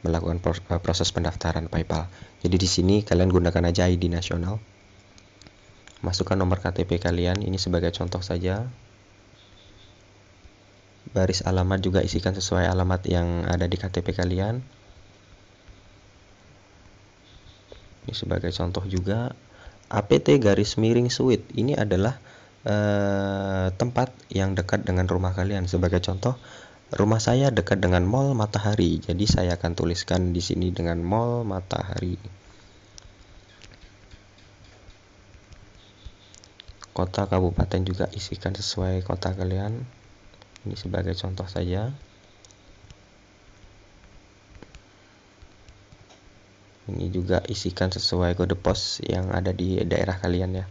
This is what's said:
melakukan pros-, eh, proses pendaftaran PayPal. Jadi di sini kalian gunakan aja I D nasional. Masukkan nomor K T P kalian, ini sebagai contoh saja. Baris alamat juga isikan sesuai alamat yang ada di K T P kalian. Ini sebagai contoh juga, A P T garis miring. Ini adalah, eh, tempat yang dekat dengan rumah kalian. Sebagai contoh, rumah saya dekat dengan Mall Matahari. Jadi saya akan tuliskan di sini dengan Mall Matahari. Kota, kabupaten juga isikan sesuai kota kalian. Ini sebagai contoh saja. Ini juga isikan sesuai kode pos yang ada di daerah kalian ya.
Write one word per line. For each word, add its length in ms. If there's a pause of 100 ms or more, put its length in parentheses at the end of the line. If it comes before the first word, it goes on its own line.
melakukan 400
pros-, 240
eh, 160
proses 320
pendaftaran 560
PayPal. 400 (320)
Jadi 160
di 100
sini 360
kalian 260
gunakan 380
aja 180
I 140
D 80
nasional. 500 (1400)
Masukkan 320
nomor 240
K 140
T 160
P 80
kalian, 480
ini 160
sebagai 340
contoh 300
saja. 420 (2500)
Baris 320
alamat 320
juga 240
isikan 320
sesuai 320
alamat 400
yang 400
ada 240
di 80
K 80
T 160
P 80
kalian. 720 (3250)
Ini 80
sebagai 400
contoh 320
juga, 480 (560)
A 160
P 160
T 160
garis 400
miring. 320 (480)
Ini 160
adalah, 480 (400)
eh, 1120
tempat 400 (160)
yang 240
dekat 320
dengan 240
rumah 240
kalian. 320
Sebagai 400
contoh, 320 (560)
rumah 240
saya 320
dekat 320
dengan 240
Mall 320
Matahari. 640
Jadi 240
saya 320
akan 160
tuliskan 640
di 80
sini 240
dengan 320
Mall 480
Matahari. 720 (4000)
Kota, 320
kabupaten 640
juga 240
isikan 400
sesuai 480
kota 320
kalian. 480 (880)
Ini 80
sebagai 400
contoh 320
saja. 400 (4000)
Ini 240
juga 400
isikan 400
sesuai 480
kode 240
pos 400
yang 320
ada 240
di 320
daerah 320
kalian 400
ya. 100